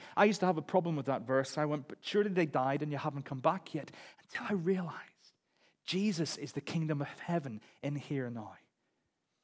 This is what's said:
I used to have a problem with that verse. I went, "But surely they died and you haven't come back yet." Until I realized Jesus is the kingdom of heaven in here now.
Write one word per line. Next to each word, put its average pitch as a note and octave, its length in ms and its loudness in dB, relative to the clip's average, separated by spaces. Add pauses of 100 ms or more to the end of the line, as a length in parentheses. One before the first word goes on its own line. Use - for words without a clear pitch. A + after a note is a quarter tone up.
(160)
I G#3 100 8
used G#3+ 140 4
to F#3 60 2
have F3+ 100 4
a D#3 60 -2
problem E3+ 320 2
with C#3 120 -2
that C3 160 2
verse. C3 360 2
I D3+ 60 2
went, D3 240 -2
"But - 120 -12
surely G#3 300 2
they F3 160 4
died C#3 340 2
and D3+ 120 -2
you C#3 60 -2
haven't C#3 260 -4
come C3+ 160 -8
back D#3+ 340 0
yet." C#3 160 -6 (320)
Until - 260 -8
I G#3 40 -2
realized F3+ 800 -2 (520)
Jesus F3 520 0
is C#3 160 -8
the C#3+ 80 -6
kingdom D#3 400 0
of C#3 80 -4 (100)
heaven C#3 420 -2 (220)
in C#3+ 140 -2
here C3+ 340 -4
now. A2 260 -10 (880)